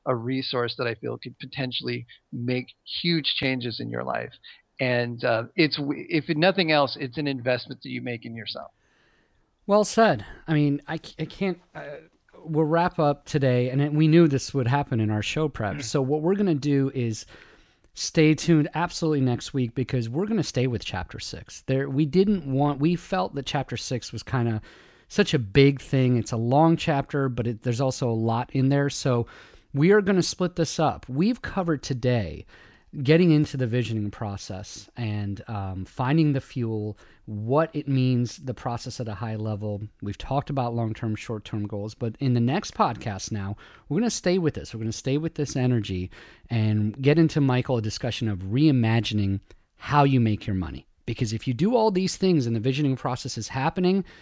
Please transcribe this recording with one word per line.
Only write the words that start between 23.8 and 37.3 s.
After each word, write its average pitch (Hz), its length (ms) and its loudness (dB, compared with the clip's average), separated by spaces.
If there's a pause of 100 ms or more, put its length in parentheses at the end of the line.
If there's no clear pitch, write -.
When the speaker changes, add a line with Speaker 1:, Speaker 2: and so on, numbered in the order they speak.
Speaker 2:
was 113 100 -10
kinda 117 400 -2 (460)
such - 260 2
a 151 40 4
big 135 420 4
thing. 127 360 2
It's 110 160 -2
a 123 60 -2
long 147 380 4
chapter, 139 520 0
but 120 180 -2
it, 117 180 -4
there's 120 160 0
also 131 280 0
a 117 40 2
lot 113 400 0
in 135 180 4
there. 143 180 2
So 123 380 0 (480)
we 151 160 6
are 208 100 8
gonna 190 220 4
split 175 340 -4
this 165 220 -2
up. 135 300 0
We've 180 340 0
covered 170 400 -2
today 117 640 -2 (560)
getting 165 300 6
into 151 260 2
the 127 80 -2
visioning 110 440 -2
process 98 880 -10
and, 104 500 -4
um, 98 380 -6
finding 147 480 2
the 135 80 -2
fuel, 110 560 -6 (300)
what 113 480 0